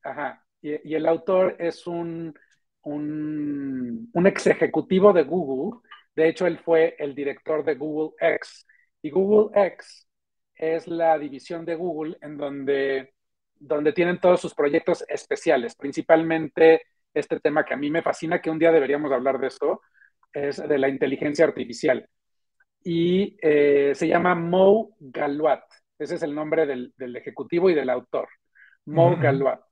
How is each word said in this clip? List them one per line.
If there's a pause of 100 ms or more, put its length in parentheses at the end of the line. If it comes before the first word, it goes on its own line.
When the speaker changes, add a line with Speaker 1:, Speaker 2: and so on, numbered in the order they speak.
Speaker 1:
ajá, (160)
y,
y
el
autor
es
un, (480)
un,
un
ex
ejecutivo
de
Google. (340)
De
hecho,
él
fue
el
director
de
Google
X. (360)
Y
Google (160)
X (460)
es
la
división
de
Google
en
donde, (400)
donde
tienen
todos
sus
proyectos
especiales,
principalmente (300)
este
tema
que
a
mí
me
fascina,
que
un
día
deberíamos
hablar
de
esto, (520)
es
de
la
inteligencia
artificial. (760)
Y,
eh,
se
llama
Mo
Galuat. (340)
Ese
es
el
nombre
del,
del
ejecutivo
y
del
autor. (580)
Mo
Speaker 2:
Ujú.
Speaker 1:
Galuat. (120)